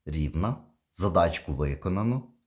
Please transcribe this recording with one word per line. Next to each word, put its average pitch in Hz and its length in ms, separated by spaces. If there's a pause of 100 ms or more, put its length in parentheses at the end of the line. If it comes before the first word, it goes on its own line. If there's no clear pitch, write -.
рівна, 78 500 (360)
задачку 85 600
виконано 95 680 (240)